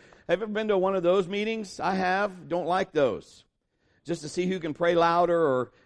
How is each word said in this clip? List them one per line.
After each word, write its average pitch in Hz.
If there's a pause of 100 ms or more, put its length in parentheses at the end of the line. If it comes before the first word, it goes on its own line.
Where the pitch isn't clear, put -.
(280)
have 175
you 208
ever -
been 214
to 202
one 190
of 190
those 180
meetings? 208
I 180
have. 185
Don't 170
like 185
those. 117 (600)
Just 165
to 151
see 180
who 185
can 165
pray 170
louder 170
or, 131 (140)